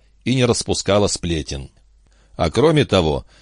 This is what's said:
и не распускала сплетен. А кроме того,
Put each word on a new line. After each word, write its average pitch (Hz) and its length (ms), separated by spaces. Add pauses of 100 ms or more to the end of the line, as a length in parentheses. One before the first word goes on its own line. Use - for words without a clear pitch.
(240)
и 123 100
не 131 100
распускала 104 640
сплетен. 73 640 (640)
А 85 160
кроме 143 340
того, 80 400 (180)